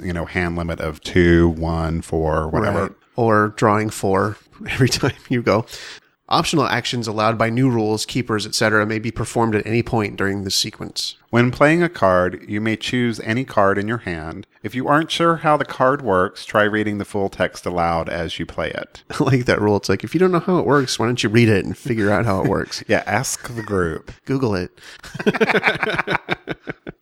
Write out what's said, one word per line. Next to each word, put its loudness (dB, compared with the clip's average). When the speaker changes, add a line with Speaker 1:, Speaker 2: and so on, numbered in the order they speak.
Speaker 1:
you -4
know, -4
hand -4
limit -4
of -6
two, 6
one, -2
four, -2
whatever. 0
Speaker 2:
Right. -6
Or 4
drawing 2
four 0
<laughs> -14
every 2
time 0
you 0
go. 2
Optional 2
actions -2
allowed 0
by 0
new 2
rules, 0
keepers, -2
et -8
cetera, 4
may -2
be -4
performed -2
at 0
any 0
point -2
during -2
this -4
sequence. -6
Speaker 1:
When 4
playing 4
a 0
card, 2
you -4
may 0
choose -2
any -2
card 2
in -2
your -4
hand. -10
If -8
you -4
aren't 2
sure 0
how 2
the -2
card 0
works, 0
try 2
reading 0
the -6
full -2
text -4
aloud 0
as -6
you -4
play -6
it. -12
Speaker 2:
<laughs> -12
I 2
like 2
that 2
rule. 4
It's -2
like, 0
if -10
you 2
don't 4
know 2
how 0
it 0
works, 2
why 0
don't -2
you 0
read 6
it 2
and -6
figure 0
out 2
how 0
it 0
works? -2
Speaker 1:
<laughs> -14
Yeah, 2
ask -4
the -8
group. -2
Speaker 2:
Google 0
it. -4
<laughs> 0